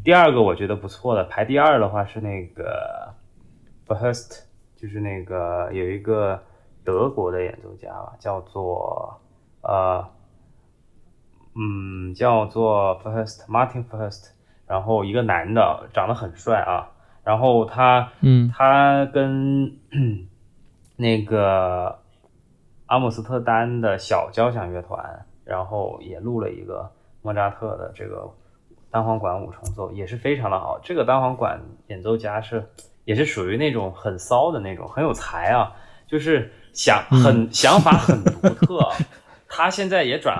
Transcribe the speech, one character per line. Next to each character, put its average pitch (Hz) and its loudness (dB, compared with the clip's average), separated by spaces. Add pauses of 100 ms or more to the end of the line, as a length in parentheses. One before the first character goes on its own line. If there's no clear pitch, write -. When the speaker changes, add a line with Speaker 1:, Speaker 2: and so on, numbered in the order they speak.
Speaker 1:
第 170 6
二 170 8
个 123 4
我 95 4
觉 98 -6
得 98 -2
不 101 -8
错 120 -4
的， 92 0
排 - -4
第 131 0
二 147 6
的 104 2
话 101 -4
是 107 -12
那 98 -8
个 - -10 (720)
Verhulst， 120 -4 (340)
就 107 -14
是 104 -8
那 98 -8
个 87 -4
有 95 -4
一 101 -6
个 101 -2 (440)
德 104 0
国 95 -4
的 90 -4
演 - -8
奏 95 -20
家 - -18
吧， - -16
叫 98 -6
做， - -8 (440)
呃， 92 0 (1500)
嗯， 95 -8
叫 113 2
做 104 2
Verhulst，Martin 113 -4
Verhulst， 107 -12 (360)
然 95 -4
后 107 0
一 98 -4
个 120 0
男 92 -2
的， - 2
长 95 0
得 117 -2
很 92 -10
帅 110 0
啊， - -4 (340)
然 107 2
后 120 4
他， 123 4
Speaker 2:
嗯。 123 6
Speaker 1:
他 139 6
跟 135 0 (560)
<clears throat> - -20
那 113 0
个 95 0 (840)
阿 123 2
姆 127 2
斯 110 -8
特 123 -4
丹 117 0
的 101 0
小 85 -2
交 117 2
响 101 -6
乐 90 -8
团， - -12 (180)
然 92 -6
后 101 -6
也 95 -14
录 117 -4
了 98 -4
一 90 -12
个 92 -12 (320)
莫 107 -6
扎 101 0
特 - -8
的 87 -12
这 98 -14
个 98 -14 (580)
单 113 -2
簧 110 0
管 95 -4
五 - -14
重 - -20 (120)
奏， 95 -8
也 95 -10
是 120 -10
非 143 -2
常 113 -4
的 95 0
好。 - -6
这 175 -8
个 143 0
单 131 2
簧 127 0
管 113 -4 (280)
演 95 -14
奏 110 0
家 107 -4
是， 110 -8 (380)
也 107 -2
是 127 2
属 92 -4
于 110 -2
那 143 0
种 98 -4
很 92 -8
骚 131 2
的 135 -4
那 95 -8
种， 87 -12
很 - -4
有 151 0
才 - -6
啊， 226 0 (320)
就 151 -4
是 143 0 (220)
想， - 2
很， 117 6
Speaker 2:
嗯。 113 -4
Speaker 1:
想 147 6
法 160 6
很 113 4
独 - 2
特 180 2
啊。 - 2
Speaker 2:
<laughs> 156 0 (460)
Speaker 1:
他 165 0
现 190 -2
在 180 2
也 135 -2
转 101 0